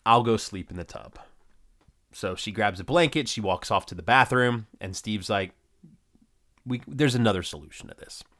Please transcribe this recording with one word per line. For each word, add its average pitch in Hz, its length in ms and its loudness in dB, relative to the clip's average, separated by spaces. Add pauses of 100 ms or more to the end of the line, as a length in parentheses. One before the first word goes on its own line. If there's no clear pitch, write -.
I'll 117 160 6
go 113 140 2
sleep - 340 -8
in 90 60 -14
the 87 80 -10
tub." - 340 -16 (920)
So 92 240 -6
she - 160 -8
grabs 101 260 0
a 95 60 -10
blanket, 156 440 2
she - 120 -6
walks 95 320 -2
off 98 140 2
to - 80 -14
the 85 80 -10
bathroom, 123 640 4 (120)
and 95 140 -8
Steve's 107 340 -6
like, 98 240 -2 (1120)
"We, 123 220 -4
there's 139 300 2
another 104 260 2
solution - 460 -14
to - 60 -18
this. - 280 -18 (180)